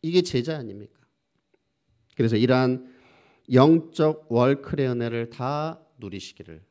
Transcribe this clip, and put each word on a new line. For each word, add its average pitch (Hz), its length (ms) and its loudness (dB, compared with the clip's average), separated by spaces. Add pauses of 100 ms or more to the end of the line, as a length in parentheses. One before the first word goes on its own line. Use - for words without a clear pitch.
이게 175 220 0
제자 151 340 -4
아닙니까? 104 420 -16 (1160)
그래서 113 200 0
이러한 127 560 0 (600)
영적 156 800 4
월클의 131 580 0
은혜를 117 400 -4
다 147 560 -8 (140)
누리시기를 90 720 -16